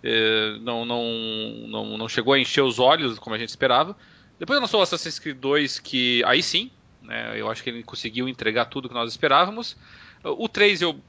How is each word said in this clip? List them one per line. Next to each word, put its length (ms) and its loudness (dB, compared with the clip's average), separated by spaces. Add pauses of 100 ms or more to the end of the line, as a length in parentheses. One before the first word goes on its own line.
eh, 580 0
não, 260 -6
não, 180 -4 (640)
não, 320 -8
não 100 -6
chegou 240 2
a 60 6
encher 240 2
os 160 2
olhos 400 4
como 160 -8
a 40 -4
gente 120 -8
esperava. 460 2 (420)
Depois 220 0
lançou 200 2
o 20 6
Assassin's 360 -2
Creed 180 -8
dois, 440 0
que 440 2
aí 180 4
sim, 280 -2 (320)
né, 360 -8
eu 120 -4
acho 120 -8
que 80 -6
ele 120 -10
conseguiu 460 -6
entregar 380 0
tudo 220 -10
que 60 -12
nós 160 -2
esperávamos. 680 2 (480)
O 240 -4
três 320 4
eu 180 -2 (100)